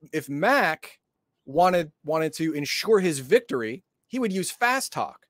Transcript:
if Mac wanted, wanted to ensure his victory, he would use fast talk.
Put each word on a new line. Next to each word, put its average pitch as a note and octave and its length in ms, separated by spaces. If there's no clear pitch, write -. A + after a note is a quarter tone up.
if D#3 160
Mac F3 720
wanted, E3+ 460
wanted D#3 300
to D#3+ 200
ensure D3+ 460
his E3+ 200
victory, C3 640
he B3 120
would A3+ 140
use F#3 180
fast B3 420
talk. - 360